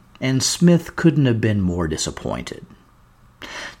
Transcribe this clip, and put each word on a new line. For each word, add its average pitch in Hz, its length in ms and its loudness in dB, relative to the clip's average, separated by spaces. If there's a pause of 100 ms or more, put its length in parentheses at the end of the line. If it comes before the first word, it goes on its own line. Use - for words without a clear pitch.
(200)
and 131 220 -2
Smith 170 520 2
couldn't 147 320 4
have 117 140 2
been 107 200 2
more 87 280 0
disappointed. - 800 -8 (1120)